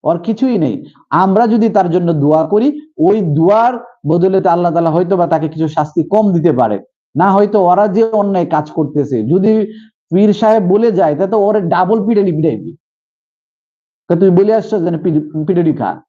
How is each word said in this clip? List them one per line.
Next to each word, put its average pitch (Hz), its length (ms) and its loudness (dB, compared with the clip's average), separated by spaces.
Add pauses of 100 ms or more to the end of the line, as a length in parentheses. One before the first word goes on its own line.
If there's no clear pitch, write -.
ওর 165 160 -2
কিছুই 226 380 -2
নেই। 127 280 -4 (240)
আমরা 190 380 2
যদি 220 220 2
তার 180 220 0
জন্য 170 220 0
দোয়া 151 300 2
করি, 220 380 0 (160)
ওই 196 240 2
দোয়ার 190 520 2 (340)
বদলে 180 340 0
তো 180 80 0
আল্লাহ 175 220 0
তাআলা 165 200 0
হয়তো 180 260 0
বা 175 100 0
তাকে 160 220 -2
কিছু 160 180 -4
শাস্তি 156 360 -4
কম 202 300 0
দিতে 165 180 2
পারে। 113 280 0 (360)
না, 185 160 2
হয়তো 202 340 2
ওরা 185 220 2
যে 202 160 0
অন্যায় 202 420 0
কাজ 151 260 -4
করতেছে, 139 520 -2
যদি 202 500 0 (420)
পীর 208 180 4
সাহেব 220 300 2
বলে 214 280 2
যায়, 165 240 0
তা 190 120 -2
তো 214 100 -2
ওরে 208 240 0
ডাবল 185 460 0
পিটানি 202 240 0
পিটাইবি। 147 440 -4 (1300)
তো 180 60 2
তুই 190 140 4
বলে 196 240 2
আসছো 214 260 -2
যেন 165 200 -4
পি-, 156 460 -4
পিটানি 170 280 0
খা। 87 360 -6